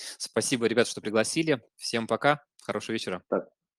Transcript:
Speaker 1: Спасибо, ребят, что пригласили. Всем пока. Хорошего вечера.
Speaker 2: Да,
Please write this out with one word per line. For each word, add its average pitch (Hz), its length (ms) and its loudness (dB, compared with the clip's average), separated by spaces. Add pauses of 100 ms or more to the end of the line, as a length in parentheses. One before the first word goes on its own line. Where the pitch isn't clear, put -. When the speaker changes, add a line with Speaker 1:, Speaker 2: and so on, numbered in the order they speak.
(180)
Speaker 1:
Спасибо, 117 480 0
ребят, 110 220 4
что - 140 -10
пригласили. 113 580 0 (160)
Всем 117 300 -4
пока. 143 360 2 (200)
Хорошего 104 320 -4
вечера. 95 360 -6
Speaker 2:
Да, 101 160 0 (320)